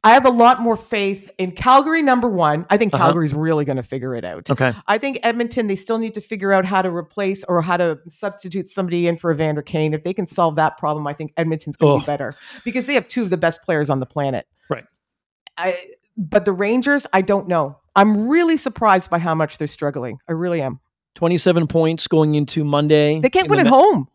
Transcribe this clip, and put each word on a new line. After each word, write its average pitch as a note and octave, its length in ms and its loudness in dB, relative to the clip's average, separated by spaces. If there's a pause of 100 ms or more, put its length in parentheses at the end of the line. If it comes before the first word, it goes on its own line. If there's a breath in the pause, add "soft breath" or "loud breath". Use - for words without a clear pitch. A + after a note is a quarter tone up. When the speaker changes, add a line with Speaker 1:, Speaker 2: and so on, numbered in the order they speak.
Speaker 1:
I G#3+ 120 8
have C4 100 6
a C4 60 6
lot A#3 300 6
more A#3 160 0
faith G3+ 600 -4
in F#3 160 -4
Calgary, C#4+ 480 2
number B3 280 2
one. E3+ 420 0
I G3+ 80 2
think G#3+ 160 0
Speaker 2:
Uh-huh. E3+ 100 2
Speaker 1:
Calgary's D3+ 300 2
really D#3 320 -2
gonna C3 160 -4
figure B2+ 320 -8
it A2+ 100 -8
out. E2+ 260 -10
Speaker 2:
Okay. B2+ 220 2 (140)
Speaker 1:
I G#3 100 2
think C4 260 -4
Edmonton, A#3 440 -2
they G3 100 -2
still A3+ 220 -6
need A3+ 160 -6
to G#3 80 -10
figure G3 300 -4
out F#3+ 120 2
how F#3+ 160 0
to F#3 140 -2
replace F#3+ 500 -6
or F3 160 0
how F3 160 -2
to E3 220 -2 (100)
substitute F#3+ 600 -10
somebody F3 400 -4
in E3+ 100 -2
for E3+ 140 -4
Evander D3+ 300 -2
Kane. D#3 300 -2
If D#3 120 -6
they F#3 100 -6
can F3+ 120 -6
solve E3 300 -2
that D#3 220 0
problem, D3+ 280 -4
I C#3+ 60 -8
think D3+ 240 -12
Edmonton's D#3+ 400 -4
gonna C#3+ 200 4
Speaker 2:
Ugh. - 40 0
Speaker 1:
be - 60 -10
better C#3 280 -6 (300 loud breath)
because B3 220 -4
they C#4+ 80 -2
have A3 140 0
two B3 140 -4
of F#3+ 80 -4
the F#3 60 0
best E3 260 -2
players D3+ 280 -2
on C3+ 100 0
the B2+ 60 -6
planet. C#3 400 -6 (240)
Speaker 2:
Right. - 140 -8 (760)
Speaker 1:
I, F3+ 180 -4 (400)
but G3+ 300 -2
the G3+ 60 0
Rangers, B3 600 0
I F#3+ 80 2
don't G3 280 -2
know. D3 300 -2 (180)
I'm G#3+ 320 4
really E4 280 2
surprised G#3+ 540 0
by F3 80 0
how E3 160 -2
much D#3 240 -4
they're D3+ 80 -4
struggling. C3+ 520 -8 (100)
I E3+ 40 -6
really E3+ 300 -4
am. C3 180 -6 (360)
Speaker 2:
Twenty-seven E3+ 500 2
points E3 400 0
going D3+ 300 2
into D3 280 -2
Monday D3 560 2
Speaker 1:
They B3+ 80 2
can't F#4 180 2
Speaker 2:
in - 40 -4
Speaker 1:
win G#4 80 4
Speaker 2:
the D4+ 100 4
Speaker 1:
at - 40 4
Speaker 2:
Me- C4+ 60 6
Speaker 1:
home. D4+ 360 4